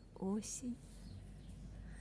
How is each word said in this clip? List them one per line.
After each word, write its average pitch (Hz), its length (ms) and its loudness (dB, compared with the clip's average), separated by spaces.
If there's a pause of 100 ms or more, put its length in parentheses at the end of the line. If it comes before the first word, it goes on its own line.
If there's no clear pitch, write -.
(200)
осінь. 214 560 4 (1300)